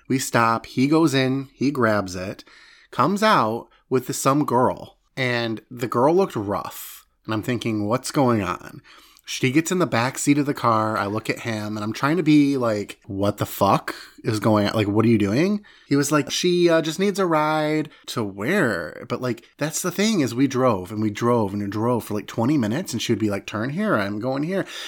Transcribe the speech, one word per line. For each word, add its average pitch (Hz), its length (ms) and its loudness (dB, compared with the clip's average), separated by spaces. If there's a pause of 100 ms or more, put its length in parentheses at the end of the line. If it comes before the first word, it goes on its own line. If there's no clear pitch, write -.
We 131 100 2
stop, 117 460 2
he 127 220 0
goes 156 260 4
in, 135 400 0
he 131 180 -2
grabs 104 460 0
it, 92 260 -10 (480)
comes 185 320 0
out 131 460 2 (220)
with 127 260 -2
some 139 300 2
girl, 120 500 0 (180)
and 117 460 -2 (100)
the 123 180 -6
girl 135 260 4
looked 190 220 2
rough. 101 520 -6 (360)
And 110 100 -6
I'm 107 80 -2
thinking, 110 440 -2
"What's 117 240 -2
going 120 320 2
on?" - 400 -8 (420)
She - 280 -2
gets 160 180 0
in 185 80 0
the 165 80 2
back 123 320 -2
seat 143 200 4
of 139 80 0
the 143 60 -2
car. 110 460 0
I 101 80 -2
look 107 240 -4
at 123 100 -4
him, 107 360 -6
and 104 80 -6
I'm 110 80 -4
trying 147 240 0
to 180 80 -2
be 143 320 6
like, 110 500 -2
"What 98 320 0
the 104 80 -2
fuck - 480 2 (300)
is 110 160 -2
going 104 260 4
on? - 80 -2
Like, 104 140 2
what 107 160 2
are 117 40 6
you 113 80 6
doing?" 143 480 0 (220)
He 143 80 0
was 143 160 0
like, 147 220 0
"She, 175 360 2
uh, 165 140 4
just 156 160 -6
needs 196 220 0
a 190 40 2
ride." 156 640 0 (180)
To 117 180 -4
where? 101 840 -2
But, 117 140 -4
like, 123 220 -4 (140)
that's 151 220 -4
the 180 120 -4
thing 208 280 0
is 117 140 -2
we 131 140 2
drove, 120 420 0
and 107 100 -6
we 110 80 0
drove, 110 440 0
and 101 100 -4
we 101 60 -4
drove 110 360 -2
for, 104 100 -6
like, 104 120 -6
twenty 135 320 0
minutes, 123 340 -2
and 110 80 -4
she - 120 -2
would 104 80 0
be 107 100 0
like, 98 160 -4
"Turn 113 240 -4
here, 190 240 0
I'm 104 240 -2
going 131 240 -2
here." 180 240 -4 (220)